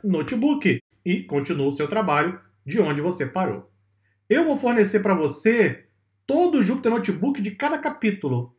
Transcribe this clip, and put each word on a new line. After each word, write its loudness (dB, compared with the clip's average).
Notebook 0
e -2
continua -2
o -2
seu -2
trabalho 0
de 0
onde 0
você -2
parou. -4
Eu 4
vou 2
fornecer 2
pra 2
você 0
todo 2
o 4
Jupyter 0
Notebook -2
de -4
cada -2
capítulo. -4